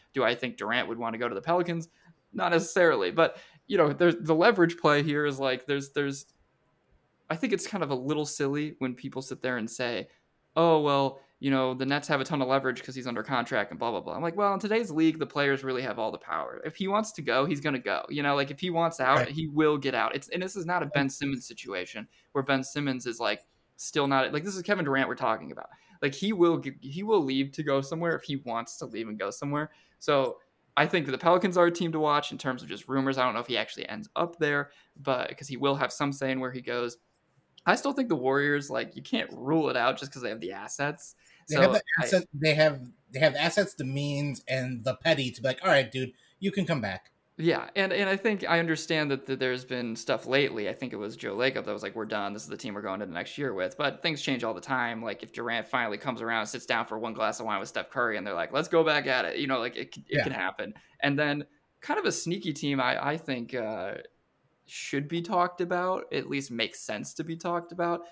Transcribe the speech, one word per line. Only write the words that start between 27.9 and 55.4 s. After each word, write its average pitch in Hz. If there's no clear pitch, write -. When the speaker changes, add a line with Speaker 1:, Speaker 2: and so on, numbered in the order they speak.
Speaker 1:
if -
he 143
wants 117
to -
leave 113
and 107
go 98
somewhere. 147
So 135
I 143
think 160
the 131
Pelicans 180
are 175
a 170
team 170
to 156
watch 147
in -
terms 127
of 139
just 101
rumors. 135
I 127
don't 123
know 110
if 120
he 120
actually -
ends -
up 170
there, 143
but, 135
'cause 139
he 131
will 139
have 127
some 143
say 135
in 131
where 127
he 127
goes. 120
I 190
still 277
think 262
the 170
Warriors, 143
like, 120
you -
can't -
rule 139
it 127
out 120
just 135
'cause 131
they 120
have 113
the 90
assets. 143
Speaker 2:
They 151
have -
Speaker 1:
So -
Speaker 2:
the -
Speaker 1:
I -
Speaker 2:
asset-, 185
they 151
have, 143
they 135
have 147
assets, 170
the 143
means, 143
and 127
the 127
petty 143
to -
be 127
like, 127
"All 190
right, 131
dude, 131
you 190
can 185
come 151
back." 98
Speaker 1:
Yeah, 156
and, 196
and 190
I 196
think 196
I 165
understand 156
that, 135
that 131
there's 127
been 123
stuff 113
lately. 120
I 107
think 123
it -
was 107
Joe 110
Lacob 123
that 107
was 101
like, 98
"We're 110
done. 104
This 98
is -
the 101
team 107
we're 104
going 98
into 92
next -
year 139
with." 92
But 139
things 151
change 127
all 110
the 90
time. 120
Like, 104
if 113
Durant 117